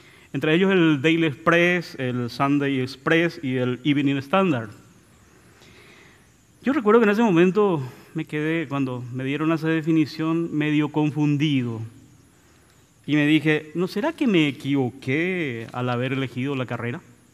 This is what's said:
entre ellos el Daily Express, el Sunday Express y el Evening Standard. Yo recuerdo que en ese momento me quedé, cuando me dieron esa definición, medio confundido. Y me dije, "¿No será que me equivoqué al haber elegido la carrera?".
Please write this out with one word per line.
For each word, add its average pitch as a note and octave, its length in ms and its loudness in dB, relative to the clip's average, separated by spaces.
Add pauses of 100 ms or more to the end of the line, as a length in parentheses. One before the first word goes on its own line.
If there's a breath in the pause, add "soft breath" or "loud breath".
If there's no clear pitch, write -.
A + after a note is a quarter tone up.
(320 soft breath)
entre D3+ 220 0
ellos F#3+ 180 4
el D#3+ 300 2
Daily E3 240 2
Express, E3+ 720 2
el B2 300 -4
Sunday C#3 500 0
Express E3 640 0
y B2+ 140 -2
el B2+ 260 -2
Evening C#3 360 2
Standard. C#3 500 0 (1900 soft breath)
Yo B3 80 0
recuerdo A#3 300 4
que G#3+ 60 4
en G#3 40 4
ese A3 120 2
momento F3+ 640 4 (280 loud breath)
me D#3+ 100 -6
quedé, D3+ 460 -4
cuando B2+ 420 -4
me B2+ 140 -6
dieron D3 260 -2
esa D#3+ 160 -2
definición, D#3+ 880 -2
medio D3+ 320 0
confundido. C#3+ 920 0 (1300 soft breath)
Y C#3+ 100 0
me D3 100 4
dije, D3+ 480 2
"¿No F3 120 -2
será C4 260 -4
que D4 120 -4
me E3+ 220 4
equivoqué C#3 1300 -4
al B2 180 -4
haber B2 220 -2
elegido C3 420 -4
la B2+ 100 -4
carrera?". A#2+ 360 -8 (320)